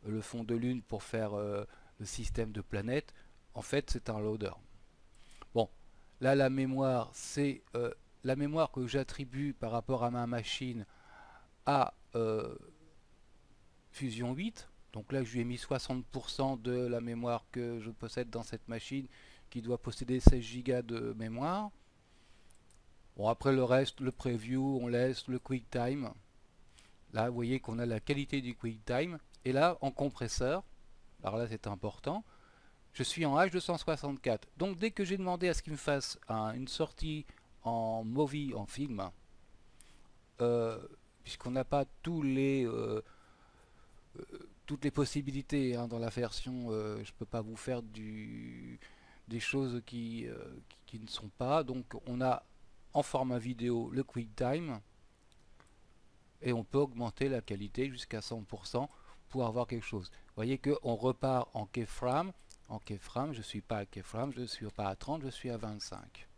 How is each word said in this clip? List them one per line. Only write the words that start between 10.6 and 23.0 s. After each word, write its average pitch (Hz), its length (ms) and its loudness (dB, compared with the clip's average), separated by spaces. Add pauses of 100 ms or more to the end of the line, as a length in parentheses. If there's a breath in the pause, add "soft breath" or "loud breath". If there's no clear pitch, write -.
à, 139 280 4 (220)
euh, 113 400 0 (1400)
Fusion 123 420 -2
huit. 196 340 -6 (240)
Donc 107 200 -8
là 135 100 2
je 117 120 -4
lui 123 60 2
ai 120 40 2
mis 123 120 -2
soixante 127 500 -2
pour - 240 -6
cent 135 260 2
de 120 180 -2
la 120 260 2
mémoire 117 520 0
que 120 260 -2
je 113 140 -6
possède 117 360 -6
dans 113 140 -4
cette 113 240 -8
machine 127 400 -6 (440 loud breath)
qui 120 120 -4
doit 117 160 0
posséder 127 400 0
seize 123 240 12
gigas 123 400 0
de 117 300 -2
mémoire. 131 580 -2 (1500 soft breath)